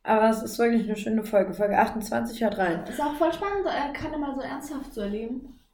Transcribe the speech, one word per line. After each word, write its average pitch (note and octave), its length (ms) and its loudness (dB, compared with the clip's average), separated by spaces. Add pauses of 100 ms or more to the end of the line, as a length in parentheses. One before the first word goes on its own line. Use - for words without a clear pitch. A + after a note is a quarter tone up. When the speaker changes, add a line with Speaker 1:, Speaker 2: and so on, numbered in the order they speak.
Speaker 1:
Aber A3 280 6
es A3 120 2
ist - 160 -6
wirklich A#3 300 4
eine G#3 80 0
schöne A3 280 0
Folge. F#3+ 300 2
Folge G3+ 240 2
achtundzwanzig, A3+ 640 0
hört G#3 160 0
rein. F3 320 0
Speaker 2:
Ist - 120 -6
auch D4 140 -2
voll E4 180 4
spannend, G4+ 340 -2
äh, C#4+ 260 -2
Kalle D4+ 240 -6
mal C#4+ 160 -4
so C4 80 -6
ernsthaft - 520 -10
zu A3 80 -6
erleben. A3+ 540 -6 (180)